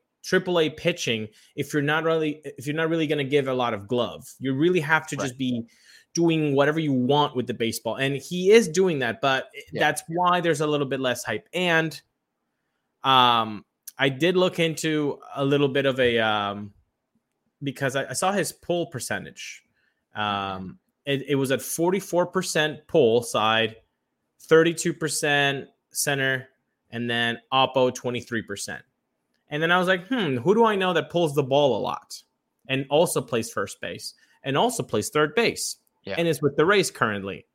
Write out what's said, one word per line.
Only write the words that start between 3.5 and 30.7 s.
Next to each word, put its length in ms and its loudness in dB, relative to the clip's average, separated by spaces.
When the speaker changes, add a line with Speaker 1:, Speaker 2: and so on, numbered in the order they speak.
Speaker 1:
lot 220 0
of 120 -10
glove. 400 -2
You 160 -4
really 240 2
have 300 0
to 60 -8
Speaker 2:
Right. 100 -2
Speaker 1:
just 120 -8
be 300 -4
doing 400 2
whatever 240 2
you 120 0
want 440 2
with 100 -2
the 80 -4
baseball. 440 -4
And 180 -2
he 340 -2
is 180 8
doing 300 2
that, 240 -2
but 300 0
Speaker 2:
Yeah. 100 -2
Speaker 1:
that's 260 2
why 340 2
there's 200 0
a 40 0
little 220 0
bit 120 -4
less 240 -2
hype. 300 -6
And, 480 0
um, 600 4
I 120 2
did 260 0
look 240 2
into 640 -2
a 100 -2
little 240 2
bit 160 0
of 160 0
a, 180 4
um, 540 -2
because 320 -4
I, 140 -4
I 20 -10
saw 220 -2
his 180 -2
pull 360 -4
percentage. 760 -10
Um, 120 -4
Speaker 2:
Mm-hmm. 440 -4
Speaker 1:
it, 240 -4
it 60 0
was 160 0
at 100 0
forty-four 640 -2
percent 640 -2
pull 360 4
side, 540 0
thirty-two 540 4
percent 720 0
center, 580 -2
and 200 -6
then 300 -2
oppo 420 2
twenty-three 460 -6
percent. 420 -10
And 160 -4
then 80 2
I 60 4
was 100 2
like, 200 0
"Hmm, 280 0
who 180 2
do 120 4
I 100 2